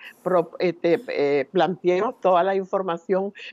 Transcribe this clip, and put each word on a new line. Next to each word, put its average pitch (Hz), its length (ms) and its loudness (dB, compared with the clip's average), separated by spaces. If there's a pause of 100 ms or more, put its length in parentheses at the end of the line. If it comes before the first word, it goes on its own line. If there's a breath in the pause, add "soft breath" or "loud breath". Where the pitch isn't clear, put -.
(220 loud breath)
pro-, 175 380 0
este, 170 480 0
eh, 143 420 0
planteemos 180 720 0
toda 180 240 2
la 196 100 0
información 190 800 -4 (180 loud breath)